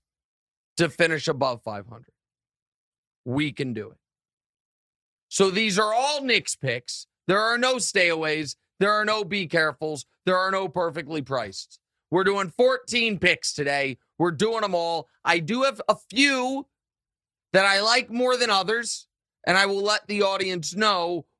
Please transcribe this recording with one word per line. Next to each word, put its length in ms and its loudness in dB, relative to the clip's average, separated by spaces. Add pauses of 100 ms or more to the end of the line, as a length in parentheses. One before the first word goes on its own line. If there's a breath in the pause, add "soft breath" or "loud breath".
(800)
to 100 2
finish 400 0
above 340 -2
five 240 -10
hundred. 280 -20 (1120)
We 260 -2
can 220 -6
do 160 -10
it. 80 -20 (1300)
So 220 2
these 280 0
are 140 2
all 300 0
Knicks 340 -2
picks. 500 -6 (220)
There 120 2
are 180 0
no 160 2
stayaways. 840 0 (240)
There 120 4
are 120 0
no 200 0
be 220 -4
carefuls. 600 -2 (180)
There 140 4
are 120 0
no 180 -2
perfectly 520 -4
priced. 580 -8 (320)
We're 140 4
doing 240 2
fourteen 720 0
picks 340 2
today. 460 -2 (180)
We're 140 0
doing 340 -2
'em 100 -2
all. 340 -4 (140)
I 180 2
do 240 -2
have 220 -2
a 100 2
few 680 0 (840)
that 140 6
I 140 4
like 300 2
more 280 2
than 100 0
others, 580 -2 (400)
and 120 4
I 80 6
will 160 0
let 240 0
the 160 0
audience 520 -2
know 520 0 (140)